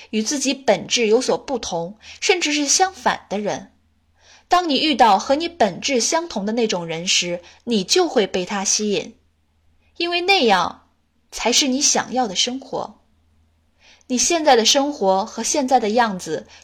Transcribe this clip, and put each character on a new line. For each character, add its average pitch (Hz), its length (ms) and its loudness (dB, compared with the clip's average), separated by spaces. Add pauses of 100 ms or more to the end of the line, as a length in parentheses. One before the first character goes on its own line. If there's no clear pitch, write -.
(120)
与 214 120 -2
自 269 160 -4
己 262 140 -2
本 214 340 0
质 233 200 0
有 220 140 4
所 233 160 0
不 262 220 -8
同， 170 380 -8 (240)
甚 370 180 2
至 311 140 -2
是 294 120 -2
相 370 280 2
反 - 360 -2
的 185 80 -4
人。 190 360 -6 (760)
当 359 220 2
你 262 100 2
遇 302 160 2
到 220 240 6
和 269 160 0
你 339 140 -2
本 208 320 0
质 269 180 0
相 330 300 0
同 196 160 -6
的 214 80 -2
那 233 120 0
种 185 200 -4
人 165 200 -8
时， 175 360 -2 (240)
你 220 180 -2
就 359 240 2
会 240 180 2
被 185 200 -4
他 196 180 -6
吸 208 280 -2
引， 190 260 -4 (800)
因 349 120 -4
为 349 120 -2
那 359 240 2
样 190 420 0 (440)
才 - 200 -2
是 269 160 2
你 254 140 -2
想 - 320 0
要 247 160 -2
的 185 40 -10
生 247 240 -2
活。 - 440 -12 (1080)
你 254 100 -2
现 320 280 0
在 277 100 8
的 220 80 4
生 285 300 2
活 190 320 0
和 226 180 -8
现 269 240 -2
在 262 140 4
的 214 80 0
样 220 280 0
子， 160 300 -8 (160)